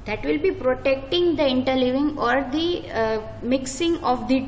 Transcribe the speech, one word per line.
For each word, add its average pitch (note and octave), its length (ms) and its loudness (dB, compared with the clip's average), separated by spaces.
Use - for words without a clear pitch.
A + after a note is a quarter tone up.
That G#3+ 200 -8
will D4+ 140 0
be F4+ 120 2
protecting C4+ 840 0
the D#4 80 2
interleaving C4 720 2
or B3 340 0
the, E4 400 -2
uh, A3 300 -2
mixing C#4 580 0
of B3 300 0
the C4 200 4